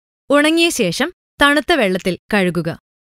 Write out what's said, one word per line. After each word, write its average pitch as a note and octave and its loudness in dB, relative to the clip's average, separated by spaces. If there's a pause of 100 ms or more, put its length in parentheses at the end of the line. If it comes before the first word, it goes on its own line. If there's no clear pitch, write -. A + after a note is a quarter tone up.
(300)
ഉണങ്ങിയ D#4 2
ശേഷം B3 -2 (300)
തണുത്ത D4 2
വെള്ളത്തിൽ F#3+ -2 (160)
കഴുകുക. F3 -2 (380)